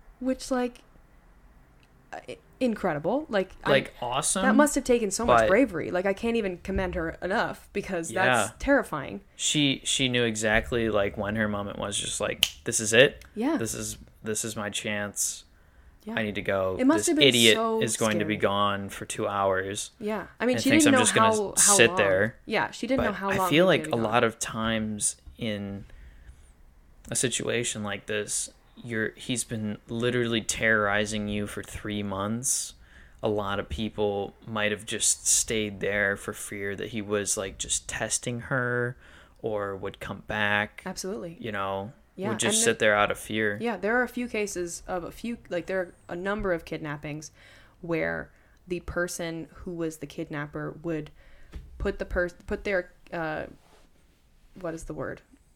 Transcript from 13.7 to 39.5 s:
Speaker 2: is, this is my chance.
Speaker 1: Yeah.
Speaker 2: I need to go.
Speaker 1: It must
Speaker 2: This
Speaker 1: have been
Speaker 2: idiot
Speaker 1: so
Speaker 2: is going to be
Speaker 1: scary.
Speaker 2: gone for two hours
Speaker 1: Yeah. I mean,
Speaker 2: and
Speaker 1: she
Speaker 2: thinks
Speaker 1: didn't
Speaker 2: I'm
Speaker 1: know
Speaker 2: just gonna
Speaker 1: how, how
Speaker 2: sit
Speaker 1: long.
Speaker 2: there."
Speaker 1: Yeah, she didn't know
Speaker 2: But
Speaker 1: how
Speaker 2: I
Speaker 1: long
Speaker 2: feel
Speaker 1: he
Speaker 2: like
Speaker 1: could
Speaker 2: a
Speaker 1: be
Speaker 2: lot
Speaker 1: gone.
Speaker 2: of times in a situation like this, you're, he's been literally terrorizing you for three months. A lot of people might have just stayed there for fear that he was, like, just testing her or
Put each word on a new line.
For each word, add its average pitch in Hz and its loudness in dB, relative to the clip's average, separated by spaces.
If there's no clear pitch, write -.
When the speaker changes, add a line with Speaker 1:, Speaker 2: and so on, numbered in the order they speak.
Speaker 2:
is, 113 -8
this 110 -4
is 107 -6
my 104 -6
chance. 104 -4
Speaker 1:
Yeah. 220 -10
Speaker 2:
I 220 -2
need 202 -4
to 208 -2
go. 190 0
Speaker 1:
It 254 2
must 320 6
Speaker 2:
This - 0
Speaker 1:
have 330 2
been 294 8
Speaker 2:
idiot 240 8
Speaker 1:
so 226 0
Speaker 2:
is 110 0
going 107 2
to 104 2
be 107 0
Speaker 1:
scary. 98 -2
Speaker 2:
gone 101 2
for - -10
two 104 -4
hours 98 0
Speaker 1:
Yeah. 208 -6
I - 0
mean, 247 2
Speaker 2:
and - -2
Speaker 1:
she 269 4
Speaker 2:
thinks 311 6
Speaker 1:
didn't 285 8
Speaker 2:
I'm 254 8
Speaker 1:
know - 4
Speaker 2:
just - 2
gonna 226 6
Speaker 1:
how, 208 0
how - 6
Speaker 2:
sit 117 8
Speaker 1:
long. - 0
Speaker 2:
there." 98 4
Speaker 1:
Yeah, 190 -2
she - -8
didn't 254 2
know 214 0
Speaker 2:
But 190 -6
Speaker 1:
how 196 -4
Speaker 2:
I 196 2
Speaker 1:
long 190 2
Speaker 2:
feel 160 6
Speaker 1:
he - 6
Speaker 2:
like 156 4
Speaker 1:
could 156 -4
Speaker 2:
a 123 0
Speaker 1:
be 117 0
Speaker 2:
lot 107 0
Speaker 1:
gone. - 6
Speaker 2:
of 110 0
times 110 -2
in 101 -6
a 117 -6
situation 117 -2
like 101 -6
this, 107 -4
you're, 113 -2
he's - -4
been 107 -4
literally 117 0
terrorizing 107 2
you 104 -2
for 101 -10
three 104 -6
months. 104 -2
A 117 -2
lot 101 0
of 90 -8
people 104 -2
might 107 0
have 104 -4
just - -2
stayed 104 0
there 101 0
for 104 -8
fear 101 -8
that 101 -8
he 110 -6
was, 101 -2
like, 98 -6
just - -4
testing 120 -4
her 123 -2
or 101 -4